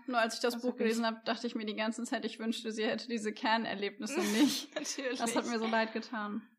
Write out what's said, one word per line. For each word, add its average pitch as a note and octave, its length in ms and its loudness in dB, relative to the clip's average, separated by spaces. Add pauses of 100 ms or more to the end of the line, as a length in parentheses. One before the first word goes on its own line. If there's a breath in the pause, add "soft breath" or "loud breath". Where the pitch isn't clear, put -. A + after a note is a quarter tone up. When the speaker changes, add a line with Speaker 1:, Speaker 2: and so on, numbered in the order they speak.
Speaker 1:
nur B3 140 2
als A3+ 160 4
ich - 60 -8
das B3 140 2
Speaker 2:
Also A#3+ 120 -2
Speaker 1:
Buch B3 60 2
Speaker 2:
wirklich A#3 160 2
Speaker 1:
gelesen A3+ 160 2
habe, A3+ 180 -2
dachte A#3 240 -2
ich A#3 80 -4
mir A3+ 100 -4
die G#3 120 -4
ganze A3+ 260 -2
Zeit, A3+ 220 -2
ich - 120 -6
wünschte, A3 360 -2
sie A3 120 0
hätte A3 220 0
diese G#3+ 240 -2
Kernerlebnisse A3 880 0
Speaker 2:
<laughs> G#3+ 240 4
Speaker 1:
nicht. - 320 2
Speaker 2:
Natürlich. C4+ 420 -4
Speaker 1:
Das A#3 180 0
hat B3+ 120 2
mir A#3 100 0
so A3 80 0
leid A3 280 2
getan. A3 480 -4 (180)